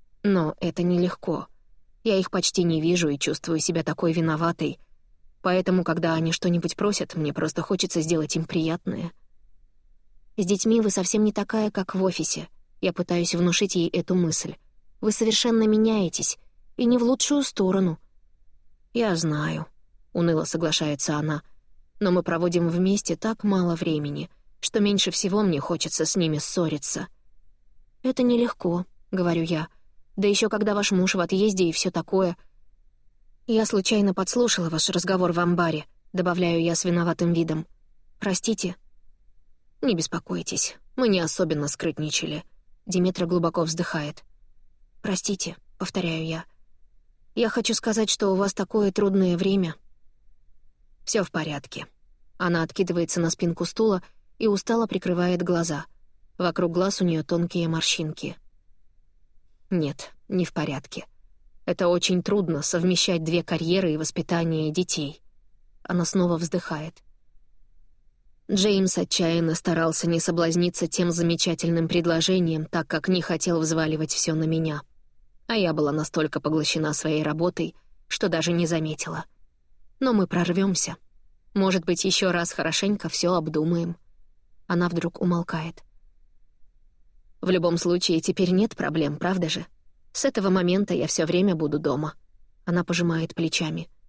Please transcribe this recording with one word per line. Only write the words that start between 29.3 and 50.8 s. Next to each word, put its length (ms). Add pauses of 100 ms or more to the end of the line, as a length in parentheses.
я. 260 (480)
«Да 100
еще 220
когда 260
ваш 160
муж 240
в 60
отъезде 440
и 80
все 200
такое». 440 (1080)
«Я 200
случайно 480
подслушала 540
ваш 220
разговор 420
в 60
амбаре», — 480 (260)
добавляю 480
я 140
с 100
виноватым 480
видом. 340 (520)
«Простите». 560 (1080)
«Не 140
беспокойтесь, 840 (200)
мы 120
не 120
особенно 480
скрытничали». 760 (400)
Диметра 420
глубоко 360
вздыхает. 640 (800)
«Простите», — 540 (220)
повторяю 480
я. 180 (920)
«Я 140
хочу 260
сказать, 360
что 220
у 20
вас 180
такое 380
трудное 460
время». 400 (1300)